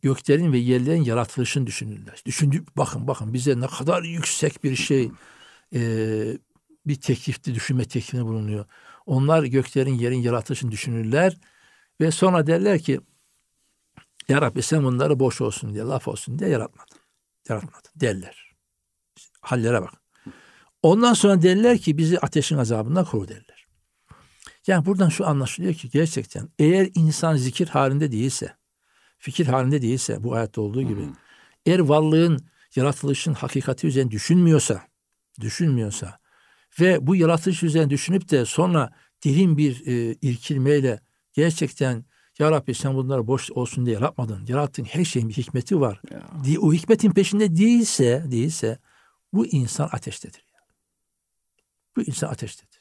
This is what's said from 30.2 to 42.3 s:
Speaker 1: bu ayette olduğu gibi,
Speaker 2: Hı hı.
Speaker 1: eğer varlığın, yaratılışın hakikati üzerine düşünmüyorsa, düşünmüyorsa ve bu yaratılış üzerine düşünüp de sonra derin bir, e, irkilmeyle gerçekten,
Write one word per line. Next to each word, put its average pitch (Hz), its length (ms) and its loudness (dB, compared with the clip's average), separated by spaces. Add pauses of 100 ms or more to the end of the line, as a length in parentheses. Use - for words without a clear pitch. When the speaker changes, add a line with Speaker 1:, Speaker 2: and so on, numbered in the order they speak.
Speaker 1:
bu 120 100 -4
ayette 113 260 -4
olduğu 107 220 -4
gibi, 104 200 -4
Speaker 2:
Hı 76 40 -8
hı. 69 60 -12 (540)
Speaker 1:
eğer 175 120 4
varlığın, 156 600 4 (380)
yaratılışın 143 580 -2
hakikati 131 520 -4
üzerine 131 240 0
düşünmüyorsa, 156 720 4 (580)
düşünmüyorsa 113 800 -4 (600)
ve 170 260 4
bu 185 100 2
yaratılış 170 460 2
üzerine 156 280 2
düşünüp 175 400 -2
de 131 140 2
sonra 165 460 0 (340)
derin 156 320 4
bir, 135 300 0
e, 117 360 -2
irkilmeyle 131 800 0 (320)
gerçekten, 143 720 -2 (340)